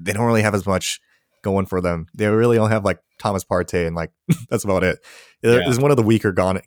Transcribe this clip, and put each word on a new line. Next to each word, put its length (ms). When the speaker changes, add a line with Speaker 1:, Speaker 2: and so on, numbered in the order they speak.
Speaker 1:
they 120
don't 120
really 160
have 140
as 100
much 340
going 240
for 120
them. 360
They 120
really 300
only 140
have, 120
like, 160
Thomas 240
Partey 420
and, 100
like, 140
<laughs> 220
that's 140
about 200
it. 140
It 60
Speaker 2:
Yeah. 80
Speaker 1:
is 80
one 140
of 60
the 60
weaker 280
Ghana, 360